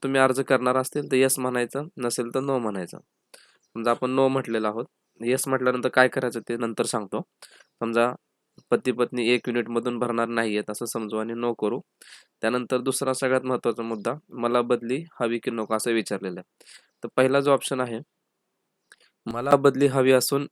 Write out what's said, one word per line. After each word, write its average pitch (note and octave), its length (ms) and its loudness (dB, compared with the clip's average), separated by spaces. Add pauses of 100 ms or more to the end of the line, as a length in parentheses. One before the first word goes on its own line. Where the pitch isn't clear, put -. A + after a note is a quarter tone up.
तुम्ही C3+ 180 2
अर्ज C3 200 4
करणार B2+ 360 2
असतील C#3+ 340 -2
तर C#3 60 2
येस C3 220 4
म्हणायचं, B2+ 480 -2 (100)
नसेल A#2+ 380 -4
तर C3 60 0
नो C#3 180 0
म्हणायचं. G2 400 -4 (640)
समजा A#2 260 -2
आपण B2+ 200 0
नो C3+ 180 4
म्हटलेलं A2+ 400 0
आहोत, A2 160 -4 (400)
येस B2+ 240 0
म्हटल्यानंतर B2+ 400 0
काय B2+ 200 6
करायचं B2 320 -2
ते - 160 -6
नंतर A2+ 280 -2
सांगतो. G#2+ 380 -4 (580)
समजा A#2 320 0 (580)
पती B2 220 0
पत्नी A#2+ 360 0
एक B2 200 2
युनिटमधून A#2 500 -2
भरणार A#2 300 -2
नाहीयेत A2 420 -2
असं G#2+ 140 -6
समजू A2 320 -6
आणि A2+ 180 -4
नो A#2+ 200 -2
करू. G#2+ 260 -2 (600)
त्यानंतर B2 380 -2
दुसरा C3 340 -2
सगळ्यात C3 300 0
महत्त्वाचा B2 400 -2
मुद्दा, A2+ 320 -4 (140)
मला A#2+ 340 0
बदली A#2+ 420 -2 (160)
हवी A#2 180 0
की A#2+ 120 -4
नको A2+ 240 -4
असं A#2 180 -2
विचारलेलं F#2+ 480 -4
आहे. - 240 -20 (400)
तर A#2 120 -8
पहिला C3 240 4
जो C#3 120 4
ऑप्शन C3+ 280 0
आहे, A#2+ 200 -4 (1300)
मला B2 300 2
बदली C#3 300 4
हवी C3 260 4
असून C#3 400 2